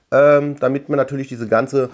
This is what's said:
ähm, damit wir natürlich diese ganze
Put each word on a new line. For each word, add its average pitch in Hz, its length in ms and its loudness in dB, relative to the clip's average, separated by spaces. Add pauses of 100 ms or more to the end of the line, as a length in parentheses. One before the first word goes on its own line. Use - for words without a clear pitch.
(120)
ähm, 143 480 4
damit 135 280 -2
wir 175 80 -4
natürlich 135 340 -4
diese 117 180 -10
ganze 127 460 0